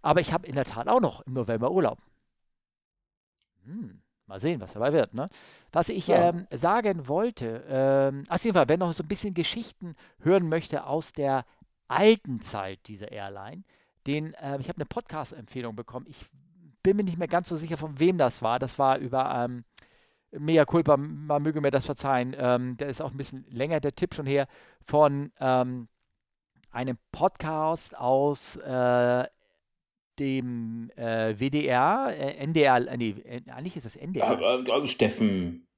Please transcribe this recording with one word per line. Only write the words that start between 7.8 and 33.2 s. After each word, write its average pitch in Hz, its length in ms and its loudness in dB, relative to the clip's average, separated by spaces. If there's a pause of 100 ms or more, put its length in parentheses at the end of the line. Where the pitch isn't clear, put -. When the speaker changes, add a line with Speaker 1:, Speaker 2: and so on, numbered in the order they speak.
Speaker 1:
auf 175 140 -2
jeden 226 120 0
Fall, 147 120 6
wer 156 100 4
noch 175 160 0
so 165 100 -6
ein 151 40 -8
bisschen 196 260 -6
Geschichten 175 640 -6 (240)
hören 180 300 4
möchte 156 360 -4
aus 151 280 -4
der 135 320 0 (420)
alten 160 520 2
Zeit 98 480 -8
dieser 104 240 -14
Airline, 101 520 -12 (440)
den, 151 280 -4
äh, 139 240 -8
ich 131 100 -8
hab - 80 -8
eine 143 80 -6
Podcast-Empfehlung 123 920 -10
bekommen. 117 320 -12
Ich - 180 -20 (580)
bin 196 120 6
mir 208 80 0
nicht 175 140 -2
mehr 175 100 -2
ganz 175 220 0
so 165 80 -4
sicher, 160 180 -6
von 143 240 -10
wem 175 180 6
das 127 240 2
war. 117 180 2
Das 131 200 -6
war 135 180 4
über, 131 380 -2
ähm, 123 300 -4 (680)
mea 151 320 4
culpa, 151 320 4
man 147 480 -2
möge 151 160 0
mir 143 120 2
das 135 140 0
verzeihen. 131 540 -2
Ähm, 123 380 0
der 143 100 -6
ist 139 140 -8
auch 131 100 -6
ein 135 60 -12
bisschen 131 320 -10
länger, 143 320 -2
der 143 120 -2
Tipp - 220 -4
schon 147 100 -6
her, 139 220 2 (380)
von, 143 560 4
ähm, 127 480 0 (840)
einem 123 260 -6 (140)
Podcast 160 840 -2
aus, 135 580 2
äh, 123 720 2 (880)
dem, 120 800 -4
äh, 113 420 -2
W 131 120 0
D 147 180 0
R, 170 480 2
äh, 139 220 -6
N 151 160 -6
D 160 80 4
R, 127 260 6
äh, 123 100 -8
nee, 117 120 0 (160)